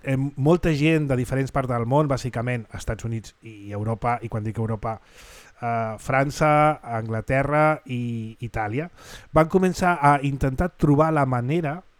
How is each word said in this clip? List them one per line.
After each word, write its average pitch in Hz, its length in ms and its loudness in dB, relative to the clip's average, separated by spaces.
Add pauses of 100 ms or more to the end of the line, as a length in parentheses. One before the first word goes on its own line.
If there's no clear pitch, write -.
eh, 135 160 0
molta 147 560 2
gent 151 320 2
de 131 160 0
diferents 131 320 -2
parts 127 160 -2
del 117 160 -2
món, 143 240 2
bàsicament 123 640 -4
Estats 117 320 -8
Units 113 300 -8 (100)
i 101 240 -16
Europa, 113 500 -2
i 117 80 -10
quan 110 140 -4
dic 110 160 -6
Europa, 110 400 -4 (640)
eh, 113 400 -2
França, 151 800 2
Anglaterra 135 1040 0
i 117 560 -6
Itàlia, 113 480 -6 (400)
van - 160 4
començar 180 560 2
a 143 240 6
intentar 139 480 -2
trobar 156 400 4
la 147 100 2
manera 143 600 -2 (160)